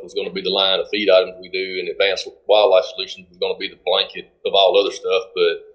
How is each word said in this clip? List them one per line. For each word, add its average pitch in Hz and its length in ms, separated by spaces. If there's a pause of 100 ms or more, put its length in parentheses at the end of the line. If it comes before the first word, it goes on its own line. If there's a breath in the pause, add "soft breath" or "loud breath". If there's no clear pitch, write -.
was 90 120
gonna 95 180
be 95 80
the 92 100
line 95 300
of - 80
feed 104 220
items 92 300
we 92 100
do, 92 280
and 87 120
Advanced 95 360 (220)
Wildlife 98 360 (100)
Solutions 95 340
was 87 100
gonna 92 200
be 98 100
the - 160
blanket 95 460 (160)
of 95 80
all 98 260
other 98 120
stuff. 92 320 (100)
But 85 280 (120)